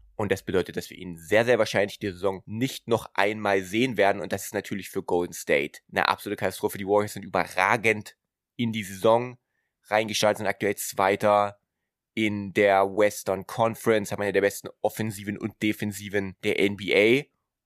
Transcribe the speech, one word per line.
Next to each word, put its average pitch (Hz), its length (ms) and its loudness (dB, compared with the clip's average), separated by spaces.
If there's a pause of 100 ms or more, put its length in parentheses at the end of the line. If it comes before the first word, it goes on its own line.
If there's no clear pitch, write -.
(160)
Und 104 160 -2
das 95 120 -4
bedeutet, 90 320 -2
dass - 140 -10
wir - 80 -18
ihn 87 200 -12
sehr, 101 280 2
sehr 120 140 4
wahrscheinlich 104 400 0
die 104 100 -4
Saison 92 360 -4
nicht 117 420 -6
noch 113 260 0
einmal 101 480 0
sehen 104 340 -2
werden. 98 260 2
Und 95 120 -8
das 98 120 -6
ist - 80 -14
natürlich 101 360 -6
für 95 140 -6
Golden 87 300 -2
State - 480 -2 (100)
eine - 160 0
absolute 101 320 -4
Katastrophe. 101 380 -4
Die 98 100 -8
Warriors 104 260 2
sind 98 120 -12
überragend 98 920 0 (380)
in 117 160 -2
die 107 120 -6
Saison 113 540 2 (480)
reingestartet, 107 540 2
sind 107 80 -4
aktuell 101 280 -2
Zweiter 101 840 2 (560)
in 104 380 -2
der 98 320 6
Western 98 600 0
Conference, 110 640 0
haben 101 100 -6
eine 101 120 -2
der 95 80 4
besten 98 280 0 (120)
Offensiven 104 580 -4
und - 240 -8
Defensiven 101 800 -4
der 104 160 -2
N 101 180 -2
B 95 160 -4
A. 113 300 6 (420)